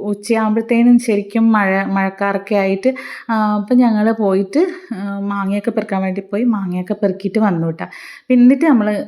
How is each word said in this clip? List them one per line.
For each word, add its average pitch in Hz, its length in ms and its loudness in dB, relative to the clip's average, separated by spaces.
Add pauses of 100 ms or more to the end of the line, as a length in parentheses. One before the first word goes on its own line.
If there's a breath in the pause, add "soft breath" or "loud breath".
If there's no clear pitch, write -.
ഉച്ചയാകുമ്പോഴത്തേനും 220 1000 2
ശരിക്കും 220 520 0
മഴ, 196 340 2
മഴക്കാറൊക്കെ 196 720 -2
ആയിട്ട്, 196 360 0 (380 loud breath)
ആ, 226 60 0 (200)
അപ്പം 208 220 0
ഞങ്ങൾ 220 340 4
പോയിട്ട്, 202 520 0 (300 loud breath)
ആ, 190 60 -10 (200)
മാങ്ങയൊക്കെ 202 520 -4
പെറുക്കാൻ 196 300 -4
വേണ്ടി 190 200 -4
പോയി. 208 220 -4
മാങ്ങയൊക്കെ 190 500 -2
പെറുക്കിയിട്ട് 196 320 -4 (140)
വന്നു 165 320 0
ട്ടോ. 175 140 -8 (380 loud breath)
പിന്നെ 247 200 4
എന്നിട്ട് 262 220 6
നമ്മൾ, 226 220 2 (200)